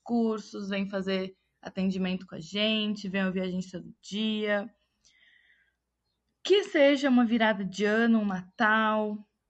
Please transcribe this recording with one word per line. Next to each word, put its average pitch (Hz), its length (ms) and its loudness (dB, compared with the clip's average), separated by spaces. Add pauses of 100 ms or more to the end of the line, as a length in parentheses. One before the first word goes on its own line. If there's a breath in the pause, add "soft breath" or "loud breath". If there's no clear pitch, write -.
cursos, 220 640 -2
vem 196 200 -2
fazer 190 460 -4 (260)
atendimento 185 680 -2
com - 80 -16
a - 60 -12
gente, 208 680 -2
vem 190 160 0
ouvir 185 180 -2
a 185 60 -4
gente 180 220 -6
todo 170 300 -14
dia. 214 680 -2 (1800 soft breath)
Que 392 200 4
seja 277 440 4
uma 247 160 6
virada 214 400 2
de 190 200 -4
ano, 226 360 4
um 208 40 0
Natal 214 920 0 (340)